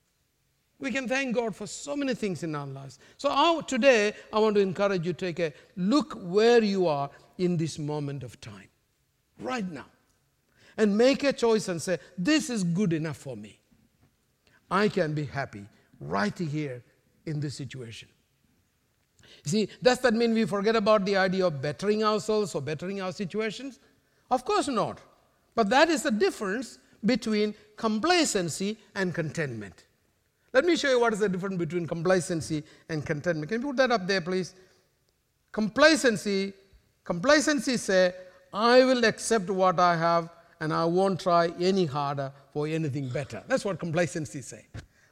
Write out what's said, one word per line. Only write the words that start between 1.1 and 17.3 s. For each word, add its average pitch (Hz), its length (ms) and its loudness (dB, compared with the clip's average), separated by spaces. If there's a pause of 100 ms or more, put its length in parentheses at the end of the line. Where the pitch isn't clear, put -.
God 226 220 -2
for 208 100 -12
so 285 300 -10
many 277 180 -2
things 190 280 -6
in 160 120 -4
our 143 120 -8
lives. 135 320 -14 (180)
So 277 140 -2
I, 302 320 2
today, 226 520 4 (160)
I 220 80 -2
want 214 180 4
to 202 40 6
encourage 196 460 0
you 175 80 -2
to - 40 -12
take 180 220 -6
a 160 120 -2 (220)
look 214 400 0
where 214 480 4
you 196 240 2
are 143 240 0 (280)
in 180 180 0
this 156 220 -4
moment 147 440 -6
of 123 200 -16
time, 98 260 -18 (720)
right 240 300 -6
now. 147 180 -12 (880)
And 208 200 4
make 254 280 4
a 269 80 4
choice 226 360 2
and 170 120 -4
say, 175 180 -2 (200)
"This 294 320 2
is 226 120 -2
good 175 300 2
enough 156 240 -2
for 131 200 -12
me. 104 220 -18 (1120)
I 196 180 2
can 160 260 -2
be 151 100 -4
happy 127 420 -8 (320)
right 190 400 -2
here 143 460 -6 (400)
in 151 160 -6